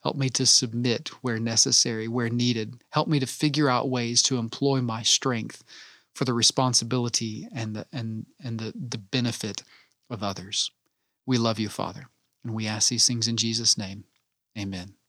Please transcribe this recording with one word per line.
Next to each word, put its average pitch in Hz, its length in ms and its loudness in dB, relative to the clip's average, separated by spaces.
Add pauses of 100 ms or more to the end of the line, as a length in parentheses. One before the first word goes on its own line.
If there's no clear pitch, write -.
Help 147 160 -4
me 135 120 0
to 127 180 0
submit 120 640 2 (120)
where 117 160 -2
necessary, 113 720 2
where 117 220 0
needed. 120 600 0
Help - 180 0
me 151 120 4
to 131 80 0
figure 147 420 2
out 123 200 2
ways 120 340 0
to 131 160 2
employ 131 420 0
my 113 220 -4
strength - 600 0 (520)
for 139 100 0
the 123 80 2
responsibility 120 1200 2
and 110 220 -6
the, 107 180 -8
and, 113 320 -6 (180)
and 117 160 -4
the, 110 160 -6
the 123 220 -6
benefit 110 640 -2 (460)
of 107 140 -6
others. 95 480 -4 (540)
We 127 120 2
love 113 220 2
you, 107 100 0
Father, 95 380 -8 (360)
and 113 120 -6
we 110 120 -2
ask 110 220 2
these 120 180 4
things 117 200 0
in 117 100 0
Jesus' 113 400 2
name. 98 280 -8 (520)
Amen. 98 380 -8 (140)